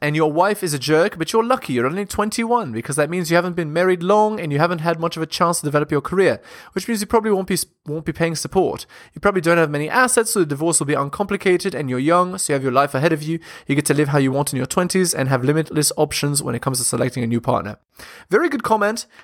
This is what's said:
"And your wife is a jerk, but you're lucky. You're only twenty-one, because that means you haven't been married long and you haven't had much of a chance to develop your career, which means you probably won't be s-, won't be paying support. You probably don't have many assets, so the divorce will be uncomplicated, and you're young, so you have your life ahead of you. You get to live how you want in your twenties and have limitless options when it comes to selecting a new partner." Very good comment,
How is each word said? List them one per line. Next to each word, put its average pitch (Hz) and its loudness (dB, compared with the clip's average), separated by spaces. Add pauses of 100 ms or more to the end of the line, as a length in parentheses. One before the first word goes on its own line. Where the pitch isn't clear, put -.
"And 147 -2
your 156 2
wife 185 0
is 160 -4
a 143 -4
jerk, 156 2
but 160 -4
you're 226 2
lucky. 233 -2
You're 123 0
only 185 -2
twenty-one, 220 -2
because 131 -6
that 147 2
means 175 -4
you 170 4
haven't 175 0
been 165 -4
married 175 0
long 214 2
and 156 -4
you 143 0
haven't 165 0
had 165 -2
much 165 -4
of 160 -4
a - -4
chance 175 0
to 151 -4
develop 147 0
your 147 2
career, 180 2 (320)
which 190 -4
means 226 -2
you 202 -4
probably 220 2
won't 190 0
be 196 0
s-, 165 -2 (200)
won't 156 -6
be 160 -6
paying 165 -2
support. 160 0 (280)
You - -16
probably 196 2
don't 170 4
have 160 4
many 147 -2
assets, 247 2
so 214 0
the 175 4
divorce 151 0
will 143 -2
be 147 2
uncomplicated, 180 0
and 131 -4
you're 127 -2
young, 175 2
so - -4
you 147 2
have 135 -2
your 131 0
life 139 2
ahead 156 2
of 151 -4
you. 160 -4 (280)
You 143 2
get 147 2
to 151 2
live 143 2
how 147 2
you 135 2
want 143 -2
in 131 -4
your 127 -2
twenties 180 0
and 131 -2
have 127 2
limitless 151 0
options 147 0
when 123 -4
it - -4
comes 131 -2
to 123 -4
selecting 123 -2
a 113 -2
new 117 0
partner." 107 -2 (520)
Very 311 4
good 262 -4
comment, 214 0 (160)